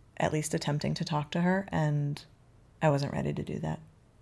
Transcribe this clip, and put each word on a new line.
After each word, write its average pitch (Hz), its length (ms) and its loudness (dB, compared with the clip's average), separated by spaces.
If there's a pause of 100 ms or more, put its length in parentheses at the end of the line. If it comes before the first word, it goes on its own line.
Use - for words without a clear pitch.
(160)
at - 160 2
least 156 220 0
attempting 151 400 0
to 165 100 -4
talk 151 260 -2
to 175 100 -2
her. 185 300 2
And 147 500 0 (640)
I 160 80 6
wasn't 139 220 0
ready 69 200 -2
to - 120 -6
do - 160 -6
that. - 180 -4 (440)